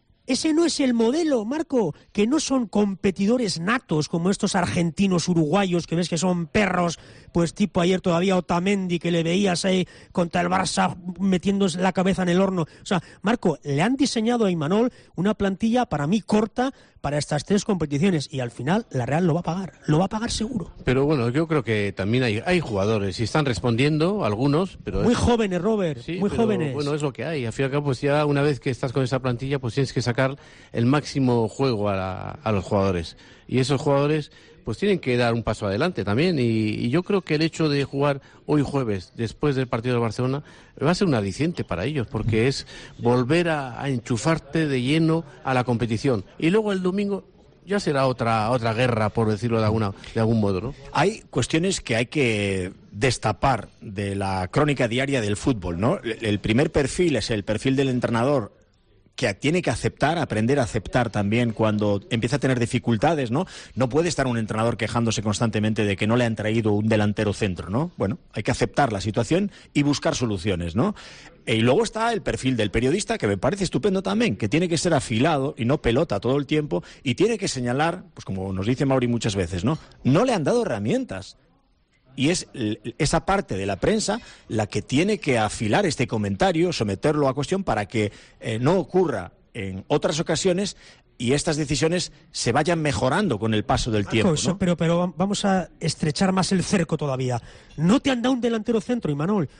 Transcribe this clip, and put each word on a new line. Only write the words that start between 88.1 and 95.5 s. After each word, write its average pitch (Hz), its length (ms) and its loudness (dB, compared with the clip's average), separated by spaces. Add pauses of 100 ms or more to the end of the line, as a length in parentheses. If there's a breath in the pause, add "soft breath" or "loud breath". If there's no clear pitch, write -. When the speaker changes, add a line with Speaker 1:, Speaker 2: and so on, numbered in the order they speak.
Speaker 3:
eh, 110 180 -4
no 147 180 4
ocurra 143 540 0 (220)
en 95 340 -8
otras 156 320 0
ocasiones 175 560 0 (420 loud breath)
y 117 140 -2
estas 147 240 0
decisiones 151 560 0 (200 soft breath)
se - 200 -2
vayan 160 300 0
mejorando 143 580 0
con 110 140 0
el 107 100 2
paso - 260 0
del 107 140 2
Speaker 1:
Marco, 92 80 -8
Speaker 3:
tiempo, 190 200 4
¿no? 151 60 0
Speaker 1:
so-, 180 200 -2
pero, 175 180 0
pero 170 260 2
vam-, 180 140 -2
vamos 196 300 -2
a 190 240 0 (100)